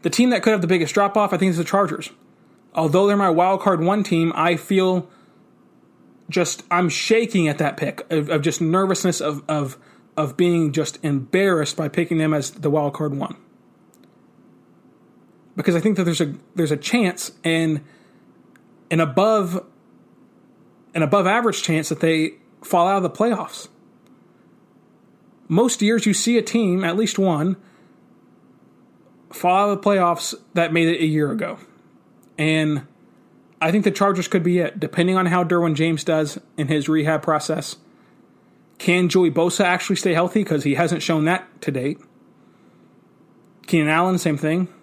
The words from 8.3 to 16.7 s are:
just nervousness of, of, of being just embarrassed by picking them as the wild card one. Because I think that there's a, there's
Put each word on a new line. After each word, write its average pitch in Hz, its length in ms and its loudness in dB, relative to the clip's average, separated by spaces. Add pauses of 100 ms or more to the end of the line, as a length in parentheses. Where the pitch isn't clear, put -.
just 151 180 -2
nervousness 180 600 0
of, 147 260 -6
of, 143 300 -4 (400)
of 147 180 -4
being 170 380 2
just 156 320 -4
embarrassed 156 720 0
by 156 100 -4
picking 170 300 -2
them 156 160 0
as 139 180 -4
the 156 180 -4
wild 147 240 0
card 147 220 -4
one. 147 220 -8 (2250)
Because 170 200 0
I 170 40 2
think 208 160 0
that 185 80 -2
there's 170 180 0
a, 147 140 -2 (200)
there's 156 160 0